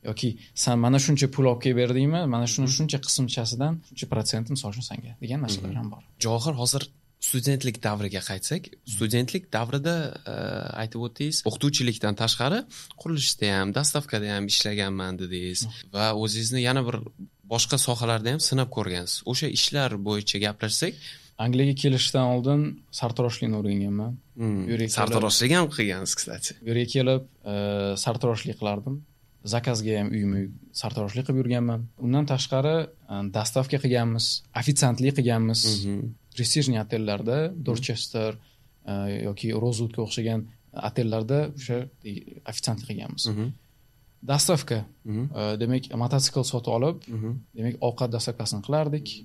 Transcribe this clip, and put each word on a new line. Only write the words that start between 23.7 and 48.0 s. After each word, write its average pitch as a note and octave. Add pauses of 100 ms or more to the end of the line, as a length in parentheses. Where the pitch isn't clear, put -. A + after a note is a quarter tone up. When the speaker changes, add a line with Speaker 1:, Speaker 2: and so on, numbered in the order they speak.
Speaker 2:
Hmm. A2
Speaker 1:
Bu F#2+
yerga A2+
kelib A2
Speaker 2:
Sartaroshlik A2
ham E3+
qilgansiz, G2
kstati. -
Speaker 1:
Bu A2+
yerga A#2
kelib, C3 (200)
e, G#2 (440)
sartaroshlik A#2
qilardim. G#2 (500)
Zakazga A2
ham G#2
uyma-uy G2+ (220)
sartaroshlik A2
qilib C3
yurganman. A#2+ (160)
Undan C3
tashqari, C#3 (260)
e, G#2 (200)
dastavka C3
qilganmiz, A#2 (300)
ofitsiantlik C3+
qilganmiz. A2+ (240)
Speaker 2:
Mhm. G2+ (320)
Speaker 1:
Prestijniy B2
otellarda, G#2+
Speaker 2:
Mhm. E3
Speaker 1:
Dorchester, A2+ (540)
e, G2+ (300)
yoki G#2
Rosewoodga A2+
o'xshagan A2+ (420)
otellarda A2 (100)
o'sha C#3+ (720)
ofitsiantlik A2+
qilganmiz. -
Speaker 2:
Mhm. A2 (760)
Speaker 1:
Dastavka, C#3 (160)
Speaker 2:
Mhm. A2 (120)
Speaker 1:
e, G#2 (160)
demak, B2+
mototsikl B2+
sotib A#2+
olib, C3
Speaker 2:
Mhm. A2+ (200)
Speaker 1:
demak, A#2
ovqat A#2+